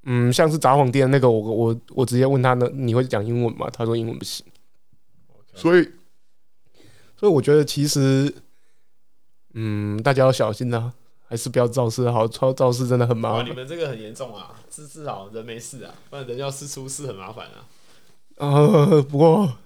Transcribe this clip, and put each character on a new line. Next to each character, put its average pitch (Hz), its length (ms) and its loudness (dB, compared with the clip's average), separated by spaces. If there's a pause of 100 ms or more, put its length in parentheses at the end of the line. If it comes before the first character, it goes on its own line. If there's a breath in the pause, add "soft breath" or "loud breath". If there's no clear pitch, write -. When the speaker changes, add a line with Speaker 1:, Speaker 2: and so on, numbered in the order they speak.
Speaker 1:
嗯， 123 280 0
像 160 180 2
是 160 80 -2
札 135 160 4
幌 139 160 4
店 131 220 2
那 139 80 4
个， 123 100 6
我， 110 100 2
我， 113 400 -2 (100)
我 131 140 0
直 120 140 0
接 131 80 4
问 135 160 2
他 127 120 4
呢 123 200 0
，“你 127 180 -2
会 127 120 2
讲 110 200 -4
英 120 200 -2
文 113 120 -4
吗？” - 160 -6
他 117 140 -6
说 117 100 -2
英 113 120 -4
文 123 100 -10
不 98 60 -12
行。 - 200 -12 (840)
Speaker 2:
OK。 - 140 -20 (100)
Speaker 1:
所 175 240 4
以， 160 100 4 (1300 soft breath)
所 208 120 2
以 - 20 6
我 147 100 4
觉 143 140 4
得 151 100 6
其 143 220 -2
实， 135 480 2 (1200)
嗯， 104 480 -4
大 139 100 2
家 131 120 4
要 131 80 6
小 110 200 0
心 120 220 -4
啊， 117 180 -4 (360)
还 117 80 -8
是 - 120 -6
不 123 80 -4
要 120 120 2
肇 117 200 0
事 120 220 -2
好， 113 160 2
肇-， 131 260 -2
肇 127 200 2
事 123 160 -2
真 127 100 2
的 120 80 2
很 117 100 0
麻 113 140 -4
烦。 113 80 -2
Speaker 2:
哇， 117 100 -4
你 123 60 -10
们 127 100 -12
这 156 120 -12
个 160 120 -4
很 113 140 -10
严 107 100 -16
重 120 240 -14
啊， - 140 -18 (180)
至， 151 200 -20
至 151 160 -18
少 101 280 -10
人 113 140 -12
没 113 100 -12
事 117 280 -16
啊， 85 100 -20 (160)
不 143 60 -16
然 135 100 -14
人 120 100 -10
要 139 140 -8
是 143 160 -14
出 135 220 -14
事 139 180 -12
很 117 80 -10
麻 95 160 -16
烦 110 160 -16
啊。 - 160 -20 (760 soft breath)
Speaker 1:
呃， 147 640 6
不 143 140 -4
过， 160 360 4 (140)